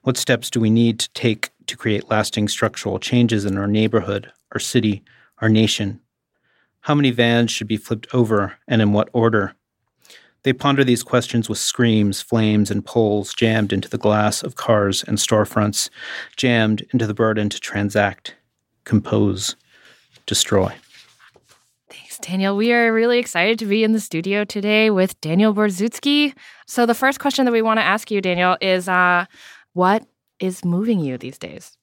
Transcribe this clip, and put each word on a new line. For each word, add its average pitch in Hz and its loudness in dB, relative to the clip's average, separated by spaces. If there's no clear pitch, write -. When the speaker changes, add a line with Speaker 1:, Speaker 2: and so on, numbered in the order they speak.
Speaker 1:
What 127 0
steps - -2
do 120 -2
we 110 2
need 113 2
to - -6
take - -4
to - -12
create - -4
lasting 107 0
structural 104 -4
changes 117 2
in 98 -2
our 101 -4
neighborhood, 104 0
our - -4
city, 107 -2
our 110 0
nation? 107 2
How 147 -2
many 139 2
vans 117 2
should 107 -8
be 107 -2
flipped - -8
over 107 0
and 113 2
in 104 4
what 104 0
order? 110 0
They 135 2
ponder 139 2
these 120 2
questions 117 -2
with 107 -4
screams, 107 0
flames, 107 0
and 101 -4
poles 104 0
jammed 110 0
into 95 -4
the - -8
glass 107 0
of - -10
cars 101 0
and 104 -4
storefronts, 104 0
jammed 113 2
into 117 0
the 104 -6
burden 107 0
to - -8
transact, 101 -2
compose, 104 0
destroy. - 0
Speaker 2:
Thanks, - -20
Daniel. 190 -2
We 226 2
are 233 2
really 240 2
excited 226 0
to 226 -6
be 214 2
in 220 2
the 220 2
studio 196 -2
today 214 2
with 190 0
Daniel 196 2
Borzucki. 226 0
So 240 0
the 233 2
first 269 -2
question 269 0
that 240 2
we 226 2
want 220 2
to - 2
ask 202 0
you, 202 0
Daniel, 180 2
is, 185 0
uh, 180 2
what 190 2
is 185 -6
moving 190 0
you 131 -4
these 127 -14
days? - -18